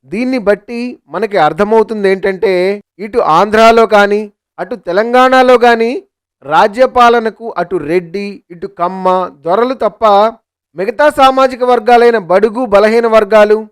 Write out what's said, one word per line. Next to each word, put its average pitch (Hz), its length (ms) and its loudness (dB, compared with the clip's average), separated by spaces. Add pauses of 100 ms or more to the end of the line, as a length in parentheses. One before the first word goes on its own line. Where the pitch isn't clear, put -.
దీన్ని 254 320 -6
బట్టి 233 680 -6
మనకి 196 300 -6
అర్థమవుతుంది 208 720 0
ఏంటంటే 190 720 -2 (160)
ఇటు 214 200 -6
ఆంధ్రాలో 220 640 2
కానీ 208 460 0 (280)
అటు 185 160 -10
తెలంగాణలో 247 840 2
కానీ 233 460 0 (400)
రాజ్యపాలనకు 220 1120 0
అటు 175 180 -6
రెడ్డి, 180 760 -6
ఇటు 175 160 -14
కమ్మ, 185 640 -4 (140)
దొరలు 226 280 -2
తప్ప 226 320 -4 (720)
మిగతా 226 340 -2
సామాజిక 262 540 0
వర్గాలైన 240 540 2
బడుగు 202 480 -2
బలహీన 214 420 2
వర్గాలు 214 640 2